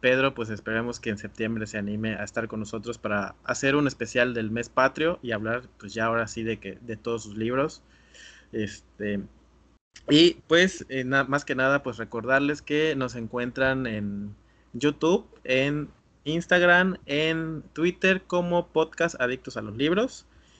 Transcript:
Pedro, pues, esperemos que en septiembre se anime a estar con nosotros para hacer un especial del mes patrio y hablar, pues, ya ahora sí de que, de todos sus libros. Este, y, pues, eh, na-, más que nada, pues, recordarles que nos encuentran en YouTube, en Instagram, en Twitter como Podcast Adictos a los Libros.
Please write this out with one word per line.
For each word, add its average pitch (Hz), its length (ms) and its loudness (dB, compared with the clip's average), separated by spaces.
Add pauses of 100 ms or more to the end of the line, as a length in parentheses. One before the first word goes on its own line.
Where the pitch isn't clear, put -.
Pedro, 131 340 4
pues, 113 140 -6
esperemos 113 500 -4
que 117 120 -4
en 104 80 -2
septiembre 110 480 -4
se 107 120 -10
anime 107 360 -4
a 98 100 -8
estar 113 240 -6
con 113 120 -8
nosotros 110 360 -8
para 101 380 -4 (100)
hacer 135 320 0
un 147 100 2
especial 123 460 0
del 113 180 -4
mes 117 200 -6
patrio 147 520 2
y 120 100 -4
hablar, 113 320 -4 (140)
pues, 98 140 -14
ya 110 140 -2
ahora 113 200 0
sí 113 160 -8
de 110 160 -4
que, 98 220 -12
de 117 160 -10
todos 117 280 -6
sus 104 120 -12
libros. 127 460 -2 (680)
Este, 104 680 -6 (880)
y, 165 260 8 (120)
pues, 180 420 4
eh, 131 160 -4
na-, 135 200 2
más 139 200 0
que 139 100 -4
nada, 135 280 2
pues, 113 160 -6
recordarles 131 640 0
que 151 340 0
nos 127 180 -4
encuentran 123 720 -2
en 104 480 -6 (380)
YouTube, 147 540 2 (180)
en 143 460 0 (340)
Instagram, 175 720 4 (100)
en 160 560 -2 (120)
Twitter 185 480 2
como 175 460 0
Podcast - 520 0
Adictos 127 380 -2
a 107 40 -6
los 107 140 -8
Libros. 180 500 0 (340)